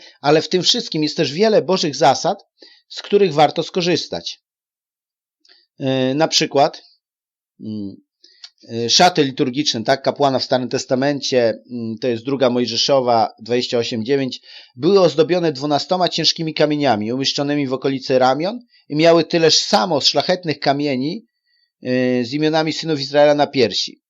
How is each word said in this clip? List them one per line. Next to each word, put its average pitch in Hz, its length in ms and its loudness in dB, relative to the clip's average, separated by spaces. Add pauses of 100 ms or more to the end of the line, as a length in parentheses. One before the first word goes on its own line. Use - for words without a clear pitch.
(220)
ale 151 200 4
w - 80 -6
tym 180 140 0
wszystkim 160 400 -2
jest 147 140 -4
też 139 160 -2
wiele 202 280 2
Bożych 160 340 -2
zasad, 156 480 0 (460)
z - 120 -16
których 196 320 2
warto 151 300 4
skorzystać. - 800 -4 (1400)
E, 131 340 0
na 156 140 0
przykład, 151 640 0 (680)
mm, 104 340 -10 (760)
e, 117 200 -6
szaty 175 340 4
liturgiczne, 131 600 -2
tak, 135 200 0
kapłana 135 360 0
w - 40 -6
Starym 127 260 -2
Testamencie, 127 840 0 (180)
mm, 113 300 -8
to 135 60 -2
jest 113 160 -4
druga 131 260 0
Mojżeszowa 120 920 0
dwadzieścia 120 360 -2
osiem 113 280 -2
dziewięć, 135 360 -2 (340)
były 170 240 4
ozdobione 165 520 2
dwunastoma 151 580 -2
ciężkimi 160 440 -2
kamieniami 135 600 0
umieszczonymi 143 540 -2
w 127 60 -4
okolicy 131 460 0
ramion 151 400 0 (300)
i 143 60 -6
miały 165 280 6
tyleż 165 340 2
samo 190 440 0
szlachetnych 160 580 -2
kamieni, 143 680 -2 (580)
e, 127 60 -8 (340)
z 117 100 -10
imionami 156 400 0
synów 156 260 -4
Izraela 147 360 2
na 143 120 2
piersi. - 640 -2